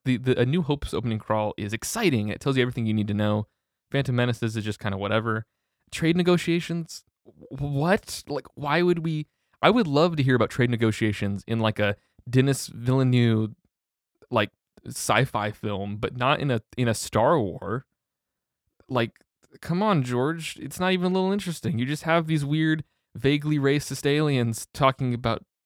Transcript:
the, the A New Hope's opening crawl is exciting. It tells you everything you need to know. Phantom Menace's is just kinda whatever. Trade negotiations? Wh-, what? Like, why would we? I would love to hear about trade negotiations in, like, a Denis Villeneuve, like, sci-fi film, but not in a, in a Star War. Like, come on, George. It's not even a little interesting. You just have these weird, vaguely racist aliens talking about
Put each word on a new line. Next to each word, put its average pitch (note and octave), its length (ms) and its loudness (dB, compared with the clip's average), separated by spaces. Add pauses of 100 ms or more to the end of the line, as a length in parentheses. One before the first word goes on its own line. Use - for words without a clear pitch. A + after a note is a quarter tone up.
the, B2+ 140 2
the B2+ 200 0
A B2 60 2
New C#3+ 160 2
Hope's C#3+ 320 -2
opening A2+ 260 -2
crawl G#2+ 380 -2
is G#2 160 -6
exciting. B2 560 0
It G2+ 120 -6
tells C#3 180 0
you B2+ 40 4
everything B2 220 -2
you A2 80 0
need G#2+ 160 0
to G#2 60 -2
know. G#2 320 0 (440)
Phantom C3+ 240 0
Menace's A#2+ 400 0
is A2 100 -4
just G#2 160 -6
kinda G2 180 -4
whatever. A2 480 -2 (440)
Trade E3 260 0
negotiations? E3+ 880 0 (200)
Wh-, C3+ 380 -14
what? D3 640 0
Like, - 260 -8
why D3 280 0
would F3+ 160 4
we? D#3 300 -4 (340)
I D#3 80 6
would A3 160 4
love D#3+ 300 2
to D3+ 60 2
hear C3 120 4
about A2+ 160 4
trade B2 180 0
negotiations G#2+ 800 0
in, A2+ 140 -2
like, A2 180 0
a G#2 180 0 (320)
Denis C3 380 2
Villeneuve, A#2+ 880 2 (760)
like, G#2+ 200 0 (360)
sci-fi G#2+ 680 0
film, G2+ 440 -6
but A#2+ 220 -6
not C3 220 0
in C#3+ 100 -2
a, A#2 100 0 (160)
in C3 100 0
a - 80 0
Star C3+ 460 2
War. G2 460 -6 (1040)
Like, A#2+ 300 -2 (420)
come F3 220 -2
on, F#3+ 220 4
George. C#3 540 -2
It's - 200 -10
not F#3 140 0
even F3+ 140 0
a F#3 80 0
little F#3 180 0
interesting. F3 440 -4
You A#2+ 100 -2
just D3 180 -6
have E3 240 2
these D#3 160 0
weird, D#3 400 0 (320)
vaguely D3 420 0
racist C#3+ 480 0
aliens C#3 640 0
talking C3 400 0
about A#2 320 -2 (220)